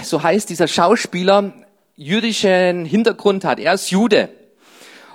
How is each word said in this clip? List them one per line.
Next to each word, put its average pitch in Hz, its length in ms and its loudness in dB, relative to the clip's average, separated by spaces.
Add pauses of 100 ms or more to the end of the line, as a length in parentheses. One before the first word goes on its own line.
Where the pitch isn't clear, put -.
so 156 180 -4
heißt 175 260 0
dieser 170 200 -2
Schauspieler, 190 840 0 (440)
jüdischen 185 880 0
Hintergrund 202 580 0
hat. 131 160 -2
Er 160 140 0
ist 190 160 -6
Jude. 190 400 2 (840)